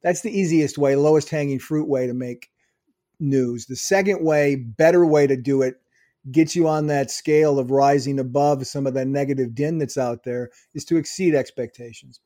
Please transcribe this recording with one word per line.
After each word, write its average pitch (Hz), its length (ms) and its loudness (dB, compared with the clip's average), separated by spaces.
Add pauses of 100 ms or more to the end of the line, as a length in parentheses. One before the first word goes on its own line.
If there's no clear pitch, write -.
That's 175 180 -2
the 208 180 -4
easiest 160 400 0
way, 139 160 2
lowest 147 340 2
hanging 143 300 -4
fruit 151 300 -4
way 131 180 -2
to 123 80 -6
make 123 360 -10 (680)
news. 127 480 -2
The 131 80 -12
second 190 500 0
way, 147 300 2
better 156 500 4
way 151 220 4
to 135 100 2
do 135 260 0
it, 131 180 -4 (500)
gets 156 260 2
you 165 100 2
on 156 220 0
that 139 220 0
scale 151 480 2
of 127 120 -4
rising 139 480 2
above 135 480 0
some 139 200 -6
of 127 80 -4
the 131 100 -2
negative 135 500 -2
din 151 240 -2
that's 139 180 -6
out 120 280 -4
there, 123 260 -8 (240)
is 135 100 -12
to 165 120 -2
exceed 165 380 -2
expectations. 120 920 -6